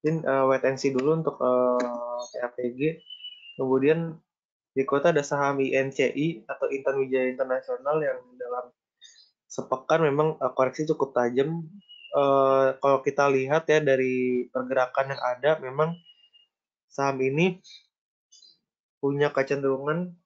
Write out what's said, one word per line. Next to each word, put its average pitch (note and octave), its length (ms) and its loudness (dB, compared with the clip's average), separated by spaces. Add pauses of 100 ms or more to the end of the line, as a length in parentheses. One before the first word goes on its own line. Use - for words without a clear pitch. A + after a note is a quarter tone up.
Mungkin, D#3 240 -2
eh, C3+ 240 2
wait C3 160 2
and C3 160 0
see C#3 140 0
dulu C3+ 180 2
untuk, D#3+ 300 -2
eh, B2 760 0 (120)
T - 100 -20
A B2 80 -6
P - 100 -14 (140)
G. B2+ 80 -10 (800)
Kemudian C#3+ 580 0 (560)
di C3+ 160 -2
kota C#3+ 240 2
ada D3+ 80 2
saham C#3+ 400 -2
I C3 160 0
N C3+ 160 0
C C3+ 160 0
I D#3 380 -2
atau C3+ 260 -4
Intan C3+ 240 -2
Wijaya C3 320 0
Internasional C3 720 -4
yang C3 180 -2 (200)
dalam B2 340 -8 (720)
sepekan - 560 -2
memang, D#3 400 0
eh, B2+ 160 -2
koreksi C3 320 0
cukup D3+ 240 -2
tajam. C#3 560 0 (480)
Eh, C3+ 500 4 (140)
kalau C#3 240 2
kita C#3+ 240 2
lihat C3+ 400 0
ya D3+ 140 6
dari B2+ 680 2
pergerakan B2+ 640 -2
yang C3 100 -8
ada, B2 280 0 (100)
memang C#3+ 320 -2 (1000)
saham C#3 300 -2
ini D#3+ 400 0 (1400)
punya C#3+ 260 2
kecenderungan C#3+ 960 -2